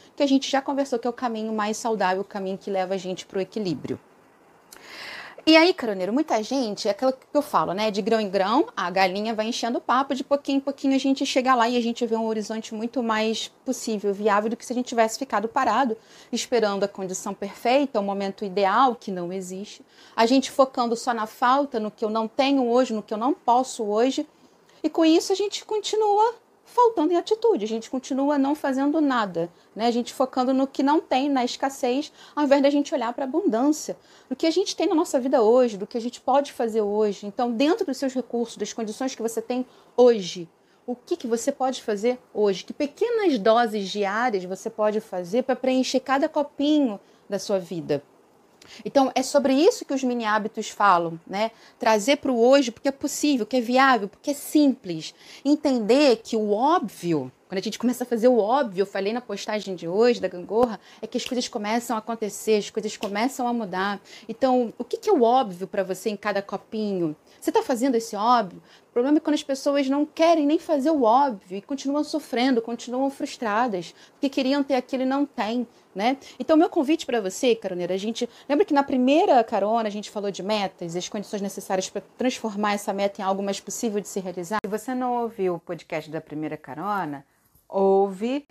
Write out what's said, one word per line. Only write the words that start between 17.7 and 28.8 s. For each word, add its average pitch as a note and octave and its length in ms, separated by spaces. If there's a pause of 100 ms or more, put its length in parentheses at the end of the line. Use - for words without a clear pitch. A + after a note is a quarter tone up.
o - 20
momento G3 420
ideal, G3+ 520
que - 160
não F3 200
existe. F#3 500 (340)
A A3+ 100
gente C4 240
focando B3 460
só A#3+ 180
na G#3+ 140
falta, C4 500
no G#3+ 140
que - 120
eu G#3 60
não A3+ 160
tenho C4+ 420
hoje, A#3+ 240
no G#3+ 80
que G#3+ 140
eu G#3 40
não B3 140
posso B3 520
hoje. A#3+ 440 (540)
E D#4 80
com E4 140
isso E4 280
a F#4+ 40
gente G4+ 280
continua G#4+ 720 (340)
faltando A4+ 440
em F4 40
atitude, G#4+ 480
a G#3+ 40
gente A3 200
continua C#4 480
não C#4 180
fazendo C#4+ 460